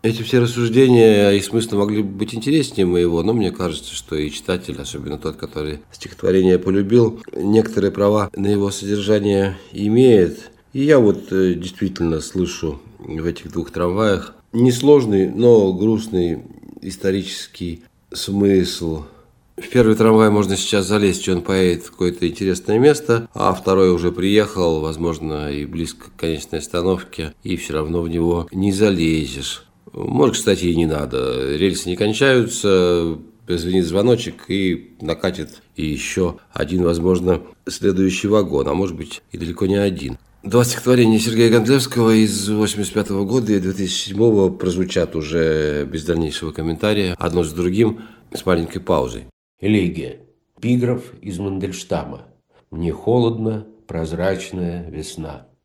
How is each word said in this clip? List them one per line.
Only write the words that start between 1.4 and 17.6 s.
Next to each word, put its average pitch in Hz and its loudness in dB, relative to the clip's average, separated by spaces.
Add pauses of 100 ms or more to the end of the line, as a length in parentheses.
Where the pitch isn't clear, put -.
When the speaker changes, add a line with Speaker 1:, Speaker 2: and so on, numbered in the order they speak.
Speaker 1:
смыслы 107 -2
могли 104 0
бы 95 -8
быть 107 -6
интереснее 120 0
моего, 87 2
но 110 0
мне 104 0
кажется, 85 -8
что - -10
и 76 -4
читатель, 90 -6
особенно 73 -10
тот, 78 -8
который 76 -8 (120)
стихотворение 92 2
полюбил, 101 2 (160)
некоторые 104 0
права 101 0
на 98 -4
его 101 0
содержание 98 0 (160)
имеет. 107 4 (200)
И 135 -4
я 143 6
вот, 104 2
э, 92 2
действительно 85 -4
слышу 85 -6 (200)
в 80 -10
этих 80 -6
двух 80 -8
трамваях 90 -2 (180)
несложный, 123 4
но 110 4
грустный 95 -2 (380)
исторический 92 -6 (300)